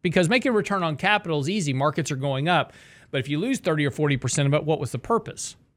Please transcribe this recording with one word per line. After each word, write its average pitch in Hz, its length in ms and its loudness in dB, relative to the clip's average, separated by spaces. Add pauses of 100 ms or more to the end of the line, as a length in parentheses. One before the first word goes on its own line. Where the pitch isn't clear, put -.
Because 170 280 4
making 254 220 2
a 226 40 2
return 196 280 0
on 156 120 -2
capital 175 460 0
is 139 80 -2
easy. 175 240 0
Markets 143 380 0
are 143 40 -2
going 139 320 -2
up. 165 240 2 (380)
But 143 100 -2
if 131 80 -4
you 147 100 -2
lose 226 220 -2
thirty 156 260 0
or 135 60 0
forty 143 240 0
percent 139 320 0
of 139 60 2
it, - 100 0
what 151 160 0
was 123 140 -6
the 123 60 -6
purpose? - 580 -4 (200)